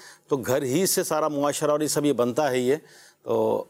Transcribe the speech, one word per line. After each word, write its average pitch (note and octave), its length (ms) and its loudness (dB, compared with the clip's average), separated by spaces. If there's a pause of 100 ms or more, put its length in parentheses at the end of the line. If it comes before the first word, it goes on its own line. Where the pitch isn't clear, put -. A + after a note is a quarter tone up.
(280)
تو D3 80 0
گھر B2+ 260 -2
ہی C#3+ 240 0
سے F3 180 0
سارا D#3 240 0
معاشرہ D3 420 0
اور D3+ 100 2
یہ D3+ 80 0
سب D3 160 -2
یہ D3 80 4
بنتا B2 380 0
ہے B2+ 80 0
یہ۔ B2+ 180 2 (460)
تو A2 480 0